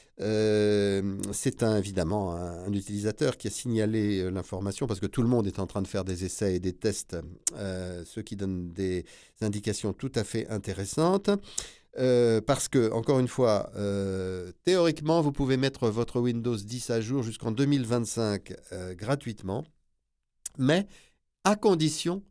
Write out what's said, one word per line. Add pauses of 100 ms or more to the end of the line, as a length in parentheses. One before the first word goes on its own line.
(200)
Euh, (160)
c'est
un,
évidemment
un,
un
utilisateur
qui
a
signalé,
euh,
l'information
parce
que
tout
le
monde
est
en
train
de
faire
des
essais
et
des
tests, (360)
euh,
ce
qui
donne
des (360)
indications
tout
à
fait
intéressantes. (680)
Euh,
parce
que,
encore
une
fois,
euh, (140)
théoriquement,
vous
pouvez
mettre
votre
Windows
dix
à
jour
jusqu'en
deux
mille
vingt-cinq, (180)
euh,
gratuitement, (960)
mais (560)
à
condition